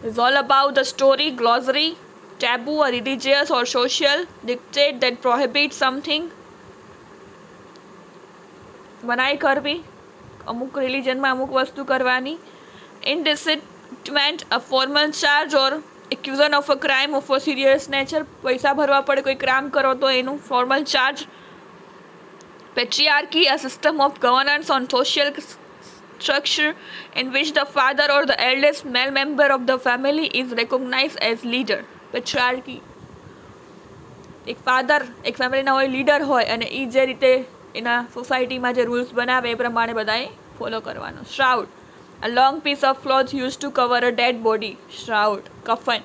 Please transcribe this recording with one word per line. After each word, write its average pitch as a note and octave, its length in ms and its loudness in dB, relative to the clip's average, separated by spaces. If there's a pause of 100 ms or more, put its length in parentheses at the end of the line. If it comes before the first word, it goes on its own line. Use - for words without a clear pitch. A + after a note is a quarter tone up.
It's A3+ 140 -6
all B3+ 180 4
about C4+ 380 2
the C4+ 100 2
story, C4+ 460 2
glossary, B3 640 0 (420)
taboo B3 380 -2
or D4 120 2
religious C4+ 600 0
or B3 160 0
social C#4 600 0 (200)
dictate C4 540 -2
that B3 220 -2
prohibits C4+ 500 0
something. D4 580 -4 (2750)
મનાઈ B3+ 320 0
કરવી, C#4+ 480 0 (640)
અમુક B3+ 320 -8
રિલિજનમાં C4 520 -2
અમુક C4 200 -4
વસ્તુ C4 340 -2
કરવાની. C4 540 -2 (680)
Indictment, D4 1400 -4
a B3+ 100 0
formal C#4 500 0
charge D4 440 0
or C#4 280 2 (300)
accusation C#4 420 2
of C#4+ 140 0
a C#4+ 80 4
crime C#4 380 0
of C#4 160 -2
a C4 100 2
serious C4+ 480 2
nature. C#4 380 -2 (160)
પૈસા C4 300 0
ભરવા C#4 280 2
પડે C#4 220 0
કોઈ C4+ 120 0
ક્રાઇમ C4 340 0
કરો C4 260 2
તો C4+ 160 0
એનું C4 280 -2
ફોર્મલ C4 440 0
ચાર્જ. C#4 440 -2 (1500)
Patriarchy, D4 680 2
a C#4 120 2
system D4 420 -2
of C#4 200 2
governance C#4 500 2
on B3+ 200 0
social C#4+ 420 2 (880)
Structure D4+ 560 0 (400)
in B3+ 180 -4
which D4 200 0
the C#4+ 120 2
father C#4+ 460 2
or C#4+ 160 4
the C4+ 160 0
eldest C#4 420 2
male B3+ 260 0
member C#4 360 2
of C4 200 2
the C4 120 2
family C4+ 500 0
is B3+ 240 -4
recognized B3+ 680 -2
as A#3 260 -2
leader. A#3 400 -2 (280)
Patriarchy. B3 680 -4 (1700)
એક - 200 -10
father, C4 340 2 (240)
એક A#3+ 120 -6
ફેમિલીના C4+ 400 0
હોય, C4+ 180 2
લીડર C#4 300 2
હોય C4 300 2
અને A#3 120 -6 (140)
ઈ - 20 -4 (140)
જે C4 100 6
રીતે C4 240 2 (440)
એના A#3 200 -2 (200)
સોસાયટીમાં B3 600 -2
જે B3 100 2
રૂલ્સ A#3+ 300 -4
બનાવે B3 360 0
એ A#3 120 -2
પ્રમાણે A#3 320 0
બધાએ A3 320 -2 (320)
ફોલો A3+ 220 -6
કરવાનો. - 440 -12
Shroud. B3+ 420 0 (560)
A A3 60 -4
long C4 320 2
piece C#4+ 220 -2
of C4 200 2
cloth C4+ 320 0
used B3+ 260 -6
to C#4 100 -6
cover B3 280 2 (120)
a - 20 -4
dead A#3+ 300 0
body. A3 300 0 (180)
Shroud. G#3+ 600 -2 (140)
કફન. A#3 400 -2